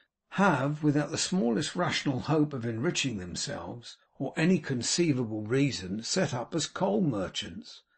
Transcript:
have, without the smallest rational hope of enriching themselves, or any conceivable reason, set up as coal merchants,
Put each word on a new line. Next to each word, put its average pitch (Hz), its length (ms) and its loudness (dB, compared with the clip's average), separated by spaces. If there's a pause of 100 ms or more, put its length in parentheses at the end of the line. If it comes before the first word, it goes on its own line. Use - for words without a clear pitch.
(360)
have, 151 460 2
without 151 300 2
the 160 60 -4
smallest 196 580 0
rational 147 460 0
hope 147 320 2
of 117 120 -4
enriching 120 520 -2
themselves, - 800 -8 (200)
or - 200 -4
any 170 200 4
conceivable 123 880 0
reason, 107 580 0
set - 320 0
up 123 220 -6
as 151 100 0
coal - 360 0
merchants, 101 800 -2 (160)